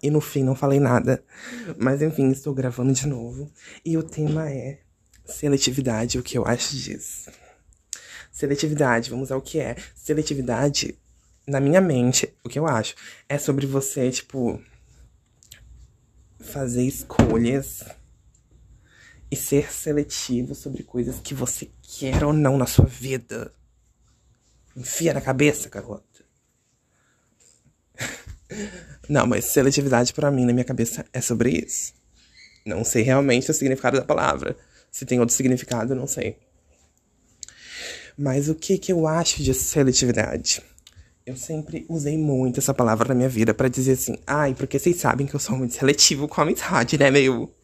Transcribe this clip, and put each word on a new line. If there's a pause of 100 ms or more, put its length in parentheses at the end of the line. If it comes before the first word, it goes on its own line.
e
no
fim
não
falei
nada. (560)
Mas
enfim,
estou
gravando
de
novo. (320)
E
o
tema
é (460)
seletividade,
o
que
eu
acho
disso. (1000)
Seletividade,
vamos
ao
que
é. (200)
Seletividade, (520)
na
minha
mente, (120)
o
que
eu
acho, (340)
é
sobre
você,
tipo, (1800)
fazer
escolhas (1500)
e
ser
seletivo
sobre
coisas
que
você (180)
quer
ou
não
na
sua
vida. (1200)
Enfia
na
cabeça,
garota. (1900)
<laughs> (220)
Não,
mas
seletividade
pra
mim,
na
minha
cabeça,
é
sobre
isso. (720)
Não
sei
realmente
o
significado
da
palavra. (360)
Se
tem
outro
significado,
eu
não
sei. (1800)
Mas
o
que
que
eu
acho
de
seletividade? (640)
Eu
sempre
usei
muito
essa
palavra
na
minha
vida
pra
dizer
assim, (100)
"Ai,
porque
vocês
sabem
que
eu
sou
muito
seletivo
com
a
amizade,
né,
meu? (140)